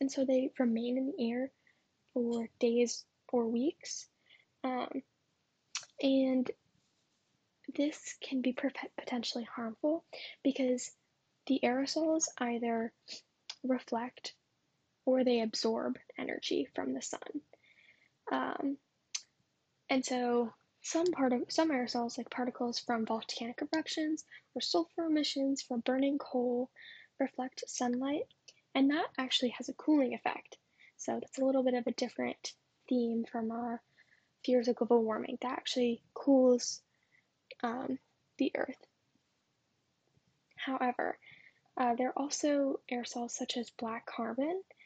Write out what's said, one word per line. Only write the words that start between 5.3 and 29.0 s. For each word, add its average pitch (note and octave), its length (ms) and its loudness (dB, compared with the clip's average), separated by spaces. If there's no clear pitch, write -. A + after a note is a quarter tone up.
and C4 480 4
this - 460 -2
can C4 220 -4
be B3+ 100 0
perpe-, - 460 -4
potentially A#3+ 560 -6
harmful C4+ 500 -2
because B3+ 480 2
the C4+ 160 2
aerosols D#4 640 2
either A#3 540 -2
reflect B3 720 -4
or C4 180 4
they B3 180 4
absorb A3+ 580 0
energy - 560 -2
from - 180 -4
the C4 100 -4
sun. - 180 -8
Um, C4+ 440 -2
and C4 160 2
so A#3+ 480 0
some E4 300 0
part C4 200 2
of, B3 160 0
some D#4+ 220 2
aerosols, A#3+ 460 -2
like A#3+ 140 -8
particles B3 480 -2
from A3+ 280 -2
volcanic A3+ 540 -6
eruptions D#4 640 -2
or B3 60 -4
sulfur E4+ 440 -2
emissions C#4+ 560 0
from B3 200 -4
burning C4+ 380 2
coal, B3 520 -2
reflect - 480 -4
sunlight, C4 560 -2
and C#4 160 6
that E4 160 2